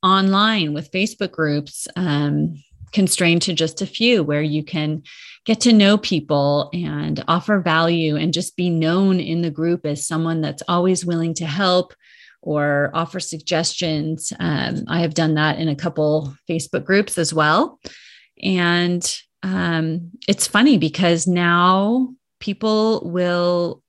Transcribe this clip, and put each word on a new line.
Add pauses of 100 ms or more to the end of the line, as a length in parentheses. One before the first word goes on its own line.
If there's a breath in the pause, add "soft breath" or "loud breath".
online,
with
Facebook
groups,
um, (300)
constrain
to
just
a
few
where
you
can (420 loud breath)
get
to
know
people
and
offer
value
and
just
be
known
in
the
group
as
someone
that's
always
willing
to
help (480 soft breath)
or
offer
suggestions.
Um,
I
have
done
that
in
a
couple (120)
Facebook
groups
as
well. (640 loud breath)
And, (380)
um, (180)
it's
funny
because
now (260)
people
will